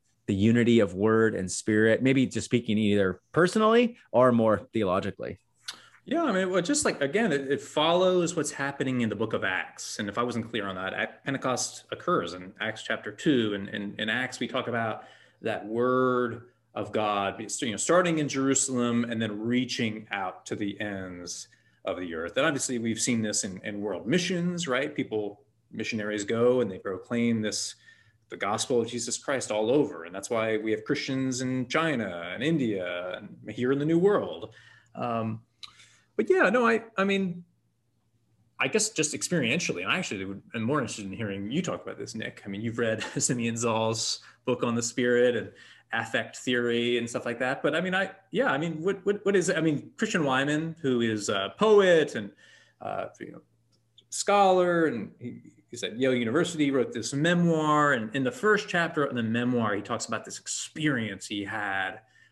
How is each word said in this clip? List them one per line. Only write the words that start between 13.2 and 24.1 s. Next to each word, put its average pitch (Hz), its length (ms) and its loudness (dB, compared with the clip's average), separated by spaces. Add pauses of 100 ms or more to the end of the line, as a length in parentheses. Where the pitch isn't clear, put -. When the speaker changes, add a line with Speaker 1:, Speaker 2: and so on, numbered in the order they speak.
Speaker 2:
And 101 160 -4
in, 101 300 -6
in 110 100 -2
Acts, 120 300 -4
we 123 80 -4
talk 123 200 -4
about 113 360 -2 (380)
that 104 260 -4
word 123 800 0 (280)
of 101 180 -6
God, 101 480 0 (220)
you 120 100 -2
know, 98 60 -4
starting 170 420 2
in 143 80 0
Jerusalem 127 800 0
and 117 160 -4
then 104 180 -2
reaching 117 720 -2
out 95 360 -6
to 110 80 -6
the 101 240 -4
ends 92 680 -10 (380)
of 90 140 -2
the 87 160 -6
earth. 85 220 -6
And 139 80 4
obviously, 131 340 -2
we've 113 220 -2
seen 120 200 0
this 107 220 -2
in, 95 200 -10
in 104 160 -8
world 101 280 -6
missions, 175 600 0